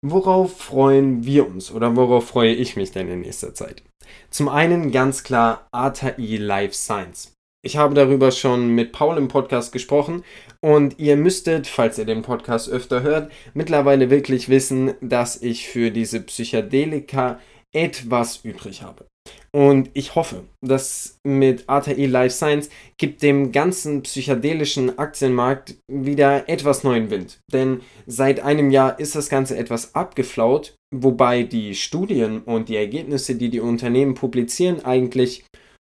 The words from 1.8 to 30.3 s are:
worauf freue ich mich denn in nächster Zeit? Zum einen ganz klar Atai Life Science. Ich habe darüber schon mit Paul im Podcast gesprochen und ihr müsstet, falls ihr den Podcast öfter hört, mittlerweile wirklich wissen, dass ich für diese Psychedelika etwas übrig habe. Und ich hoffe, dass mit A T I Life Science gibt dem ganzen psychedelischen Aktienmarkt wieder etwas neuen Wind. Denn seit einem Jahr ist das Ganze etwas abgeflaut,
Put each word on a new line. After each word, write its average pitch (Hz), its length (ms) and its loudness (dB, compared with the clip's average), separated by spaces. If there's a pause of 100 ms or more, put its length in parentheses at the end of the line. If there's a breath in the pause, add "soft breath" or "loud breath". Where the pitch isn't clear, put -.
worauf 123 320 4
freue 113 260 2
ich 123 220 -4
mich 98 160 -6
denn 92 180 -6
in 90 120 -8
nächster - 320 -12
Zeit? - 300 -14 (480 loud breath)
Zum 143 180 -2
einen 160 420 2
ganz 131 320 0
klar 117 480 0
Atai 123 680 -4
Life 101 360 -2
Science. - 600 -8 (300)
Ich 135 140 -6
habe 147 160 2
darüber 135 380 4
schon 123 380 0
mit 117 220 0
Paul 156 260 0
im 135 100 0
Podcast 127 440 -2
gesprochen 147 520 -2 (360 loud breath)
und 147 400 4
ihr 147 160 4
müsstet, 160 520 0
falls 113 320 -2
ihr 110 60 -4
den 113 180 -4
Podcast 117 460 -4
öfter 123 340 -4
hört, 151 280 -2 (220 loud breath)
mittlerweile 139 560 2
wirklich 135 400 2
wissen, 131 520 2
dass 120 400 -2
ich 117 260 -6
für 117 240 -2
diese 110 300 -4
Psychedelika 127 1160 -2 (340 soft breath)
etwas 123 680 -2
übrig 101 380 -14
habe. - 240 -20 (480 loud breath)
Und 139 400 6
ich 139 220 -6
hoffe, - 280 -4 (180)
dass - 640 -4
mit 135 440 2
A 139 100 2
T 139 140 -4
I 139 120 0
Life 127 300 2
Science 147 340 0 (280 loud breath)
gibt 147 240 -4
dem 139 300 4
ganzen 151 500 -2
psychedelischen 135 960 -2
Aktienmarkt 135 800 -2 (140)
wieder 139 600 2
etwas 143 340 0
neuen 117 280 0
Wind. 95 280 -8 (140)
Denn 131 280 0 (260 loud breath)
seit 135 340 0
einem 143 300 2
Jahr 135 280 4
ist 151 160 -6
das 147 140 -6
Ganze 131 280 -2
etwas 113 360 -6
abgeflaut, 139 800 -2 (200)